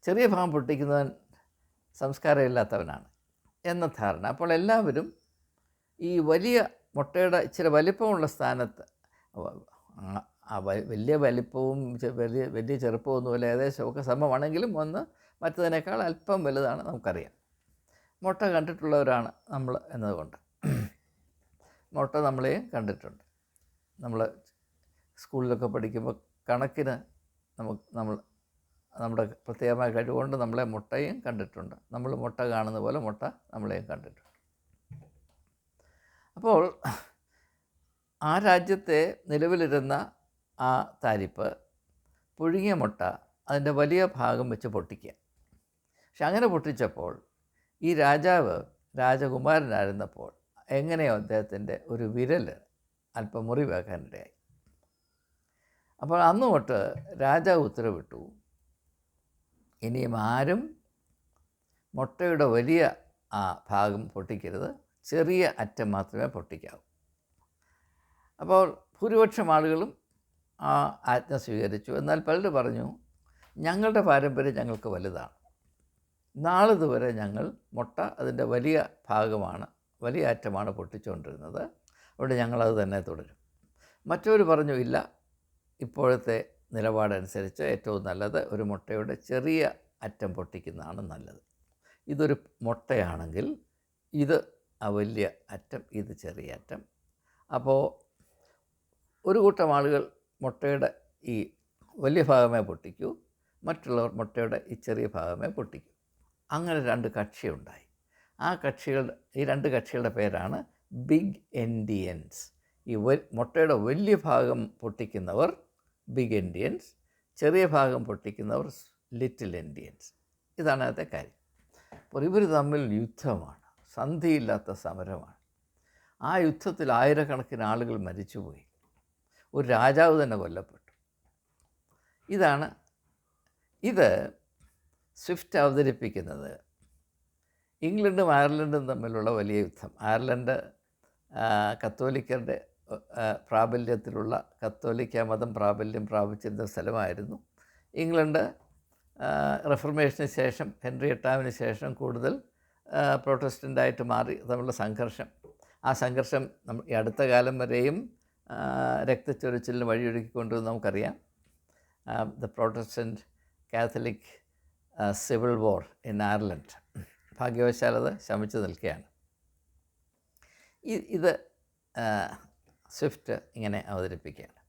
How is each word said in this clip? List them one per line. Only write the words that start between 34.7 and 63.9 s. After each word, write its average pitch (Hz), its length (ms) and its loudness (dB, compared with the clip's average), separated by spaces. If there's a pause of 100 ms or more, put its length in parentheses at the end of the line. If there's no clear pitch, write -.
അപ്പോൾ 196 260 6 (1600)
ആ 151 160 2
രാജ്യത്തെ 185 640 4 (280)
നിലവിലിരുന്ന 147 680 2 (640)
ആ 127 120 2 (340)
താരിപ്പ് 104 440 0 (880)
പുഴുങ്ങിയ 190 360 2
മുട്ട 117 260 -2 (480)
അതിൻ്റെ 143 320 0
വലിയ 156 220 4 (120)
ഭാഗം 120 360 0
വെച്ച് 113 180 -6
പൊട്ടിക്കുക. 101 460 -8 (880)
പക്ഷെ - 200 -6
അങ്ങനെ 202 220 2
പൊട്ടിച്ചപ്പോൾ 131 640 -2 (720)
ഈ 160 120 2
രാജാവ് 147 600 4 (380)
രാജകുമാരനായിരുന്നപ്പോൾ 127 1400 0 (380)
എങ്ങനെയോ 147 460 0
അദ്ദേഹത്തിൻ്റെ 107 600 -2 (120)
ഒരു 117 160 -4
വിരൽ 123 420 0 (680)
അല്പം 113 320 -8
മുറിവാക്കാനിടയായി. 90 880 -4 (1700)
അപ്പോൾ 165 200 0
അന്ന് 190 240 6
തൊട്ട് 123 340 2 (400)
രാജാവ് 160 440 6
ഉത്തരവിട്ടു, 101 560 -4 (1600)
ഇനിയും 120 320 -2 (200)
ആരും 151 260 2 (1300)
മുട്ടയുടെ 147 520 2 (100)
വലിയ 151 260 6 (500)
ആ 104 100 -2 (280)
ഭാഗം 101 380 2